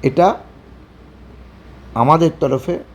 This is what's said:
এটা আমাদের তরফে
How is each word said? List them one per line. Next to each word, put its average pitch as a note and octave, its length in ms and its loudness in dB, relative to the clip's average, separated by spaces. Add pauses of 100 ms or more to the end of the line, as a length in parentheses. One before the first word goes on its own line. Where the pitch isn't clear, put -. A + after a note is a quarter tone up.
এটা E3 320 2 (1600)
আমাদের D#3 460 2
তরফে C#3 400 -4 (160)